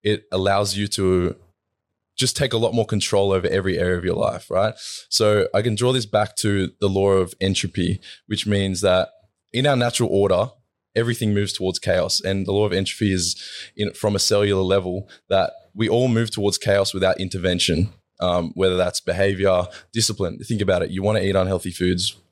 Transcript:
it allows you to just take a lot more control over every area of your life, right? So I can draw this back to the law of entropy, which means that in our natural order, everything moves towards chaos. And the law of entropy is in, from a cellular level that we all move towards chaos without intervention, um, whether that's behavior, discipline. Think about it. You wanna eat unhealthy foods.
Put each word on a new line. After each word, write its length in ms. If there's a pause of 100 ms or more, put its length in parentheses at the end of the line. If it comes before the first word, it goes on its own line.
it 280
allows 460
you 120
to 480 (800)
just 200
take 160
a 60
lot 160
more 120
control 460
over 160
every 300
area 180
of 80
your 100
life, 360
right? 240 (340)
So 460
I 80
can 120
draw 180
this 140
back 300
to 340 (100)
the 80
law 240
of 280
entropy, 600 (260)
which 200
means 360
that 260 (440)
in 140
our 100
natural 360
order, 380 (440)
everything 380
moves 200
towards 260
chaos. 420
And 240
the 80
law 140
of 60
entropy 400
is 300 (340)
in, 180
from 200
a 40
cellular 440
level 460 (200)
that 240 (220)
we 140
all 200
move 220
towards 280
chaos 340
without 260
intervention, 760 (280)
um, 340
whether 220
that's 240
behavior, 640 (280)
discipline. 460
Think 220
about 220
it. 80
You 120
wanna 180
eat 140
unhealthy 360
foods. 460 (160)